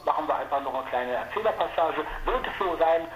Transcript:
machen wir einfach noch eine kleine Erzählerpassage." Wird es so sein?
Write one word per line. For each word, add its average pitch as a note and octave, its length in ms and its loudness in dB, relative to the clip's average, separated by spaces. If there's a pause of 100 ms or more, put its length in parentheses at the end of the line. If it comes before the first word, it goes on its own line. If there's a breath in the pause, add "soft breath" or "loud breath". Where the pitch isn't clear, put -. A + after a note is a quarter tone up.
machen D#3 220 0
wir - 80 2
einfach C#3 260 -2
noch C3 120 -4
eine C3 140 -4
kleine B2 240 0
Erzählerpassage." D#3+ 920 0 (180 loud breath)
Wird A#3+ 220 0
es - 120 -6
so F3 200 0
sein? E3 240 6 (140)